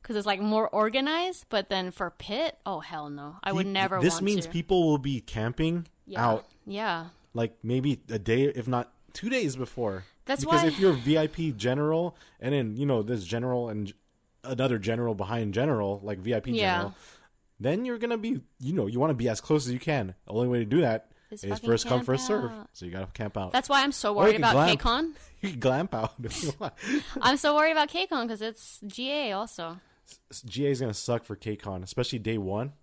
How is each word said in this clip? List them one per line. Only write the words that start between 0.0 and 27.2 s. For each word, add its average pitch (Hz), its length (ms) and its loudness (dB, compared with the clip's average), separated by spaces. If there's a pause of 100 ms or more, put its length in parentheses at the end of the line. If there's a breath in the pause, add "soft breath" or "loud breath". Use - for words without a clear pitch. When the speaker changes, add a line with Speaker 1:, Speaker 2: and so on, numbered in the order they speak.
Speaker 1:
'cause 233 120 -6
it's, 208 120 -2
like, 196 120 2
more 214 300 2
organized, 277 800 0
but 196 200 0
then 185 220 -2
for 175 200 -6
pit, 269 540 -4
oh, 180 140 -4
hell 151 300 -10
no. 147 340 -12
I 196 80 -2
would 190 140 0
Speaker 2:
Peop-, 196 80 -4
Speaker 1:
never 190 260 2
Speaker 2:
this 170 160 4
Speaker 1:
want 185 100 -2
Speaker 2:
means 196 200 2
Speaker 1:
to. 165 60 -10
Speaker 2:
people 170 360 4
will 151 120 6
be 131 220 -2
camping 160 680 -2 (180)
Speaker 1:
Yeah. 180 200 -2
Speaker 2:
out. 117 200 2 (200)
Speaker 1:
Yeah. 196 420 -4 (260)
Speaker 2:
Like, 117 300 -2
maybe 127 360 0 (100)
a 110 100 -2
day, 113 240 2
if 131 240 0
not 123 260 -2 (200)
two 214 160 -6
days 202 260 0
before. 110 480 -4 (220)
Speaker 1:
That's 277 200 -2
Speaker 2:
Because 330 160 4
Speaker 1:
why 330 60 4
Speaker 2:
if 285 120 0
you're 190 140 8
V 139 240 2
I 156 100 4
P 160 240 -2
general 147 640 0 (240 soft breath)
and 131 140 -2
then, 117 240 0
you 143 80 -2
know, 123 160 4
there's 104 240 -2
general 120 440 -2
and 104 180 -4
g-, 101 60 -12 (500)
another 127 340 0
general 113 380 0
behind 101 400 -2
general, 107 480 2
like, 101 160 -6
V 113 160 0
I 107 60 2
P 127 100 -6
Speaker 1:
Yeah. 190 240 2
Speaker 2:
general, 131 200 -4 (640 loud breath)
then 170 260 0
you're 240 120 -4
gonna 233 200 -2
be, 214 240 -2 (180)
you 135 140 -4
know, 135 140 2
you 120 120 -2
wanna 151 140 4
be 120 160 0
as 110 120 -2
close 151 260 2
as 123 60 -2
you 127 60 -4
can. 113 340 -2 (140)
The 98 60 -10
only 120 140 2
way 123 120 2
to 113 60 0
do 139 160 4
that 113 280 0 (220 soft breath)
Speaker 1:
Is 208 120 -14
Speaker 2:
is 98 100 -4
Speaker 1:
fucking 110 160 -4
Speaker 2:
first 117 180 4
come, 127 120 2
Speaker 1:
camp 120 60 -2
Speaker 2:
first 127 220 0
serve. 123 240 0
Speaker 1:
out. 110 220 -16
Speaker 2:
So - 120 -14
you 175 60 -8
gotta 190 160 -6
camp 208 300 -6
out. 95 140 -4
Speaker 1:
That's 262 180 -2
why 277 140 4
I'm 277 80 2
so - 200 -2
Speaker 2:
Or - 20 0
you 208 60 0
Speaker 1:
worried 208 140 8
Speaker 2:
can 226 100 2
Speaker 1:
about 220 120 6
Speaker 2:
glamp. 170 260 6
Speaker 1:
KCON. 285 320 0 (140)
Speaker 2:
<laughs> - 140 -16
You 196 100 -4
can 123 80 -10
glamp 135 340 2
out 113 200 -2 (100)
if - 200 -4
you 147 160 -2
want. 175 140 -8 (240 loud breath)
<laughs> - 240 -6